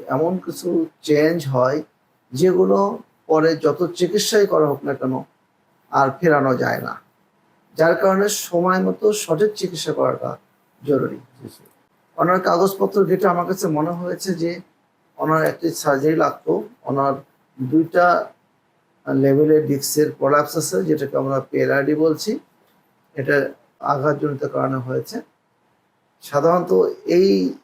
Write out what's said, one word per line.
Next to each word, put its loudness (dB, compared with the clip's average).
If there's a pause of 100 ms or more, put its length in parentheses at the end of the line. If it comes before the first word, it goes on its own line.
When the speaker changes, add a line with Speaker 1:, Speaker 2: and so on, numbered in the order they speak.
Speaker 1:
এমন 0
কিছু -4 (160)
চেঞ্জ 2
হয়, 0 (500)
যেগুলো 2 (280)
পরে 2
যত 0
চিকিৎসাই 2
করা 2
হোক -4
না -4
কেন -4 (680)
আর 4 (120)
ফেরানো 4
যায় -4
না। -10 (760)
যার 4
কারণে 2
সময় 0
মতো 0
সঠিক 0
চিকিৎসা -6
করাটা -2 (460)
জরুরি। -2
Speaker 2:
জি, -20
স্যার। -20 (500)
Speaker 1:
ওনার 2
কাগজপত্র 0
ঘেঁটে 2
আমার 0
কাছে -4
মনে -2
হয়েছে -6
যে -6 (560)
ওনার 0
একটি -2
সার্জারি 0
লাগতো। -2 (200)
ওনার -2 (480)
দুইটা 2 (840)
লেভেলে 2
ডিস্কের 0
প্রলাপস 0
আছে, -2
যেটাকে -2
আমরা -2
পিএলআইডি 0
বলছি। 0 (760)
এটা 0 (300)
আঘাতজনিত -2
কারণে -2
হয়েছে। -6 (1000)
সাধারণত 0 (320)
এই 2 (100)